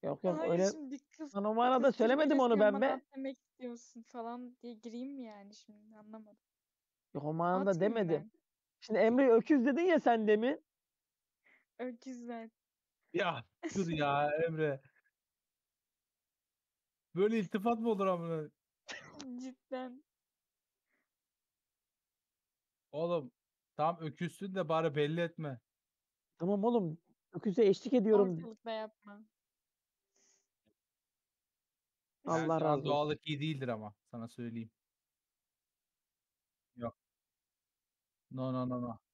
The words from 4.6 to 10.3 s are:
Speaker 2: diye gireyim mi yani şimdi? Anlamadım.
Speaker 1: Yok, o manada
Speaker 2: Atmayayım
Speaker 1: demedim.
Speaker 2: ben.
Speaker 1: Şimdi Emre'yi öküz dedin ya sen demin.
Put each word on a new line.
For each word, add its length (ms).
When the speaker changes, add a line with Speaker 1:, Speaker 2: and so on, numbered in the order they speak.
Speaker 2:
diye 120
gireyim 400
mi 100
yani 320
şimdi? 420
Anlamadım. 400
Speaker 1:
Yok, 100
o 100
manada 360
Speaker 2:
Atmayayım 260
Speaker 1:
demedim. 280
Speaker 2:
ben. 80
Speaker 1:
Şimdi 200
Emre'yi 320
öküz 340
dedin 160
ya 180
sen 280
demin. 380